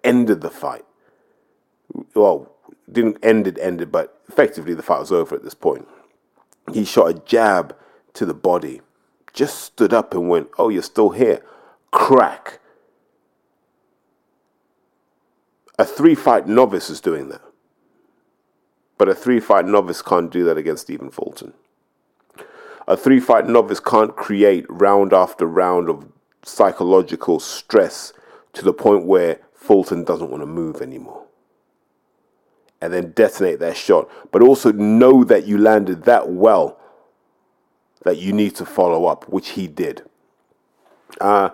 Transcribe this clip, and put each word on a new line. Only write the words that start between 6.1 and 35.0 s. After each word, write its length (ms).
He 120
shot 260
a 40
jab 600
to 100
the 100
body, 460
just 280
stood 320
up 220
and 140
went, 280
"Oh, 120
you're 140
still 280
here." 320
Crack. 680
A 40
three-fight 600
novice 420
is 120
doing 300
that. 120
But 100
a 80
three-fight 500
novice 340
can't 300
do 140
that 120
against 260
Stephen 280
Fulton. 440
A 100
three-fight 520
novice 320
can't 340
create 540
round 440
after 340
round 420
of 180
psychological 960
stress 720
to 120
the 80
point 340
where 340
Fulton 500
doesn't 260
want 120
to 40
move 340
anymore. 440
And 120
then 180
detonate 480
that 180
shot. 320
But 120
also 280
know 540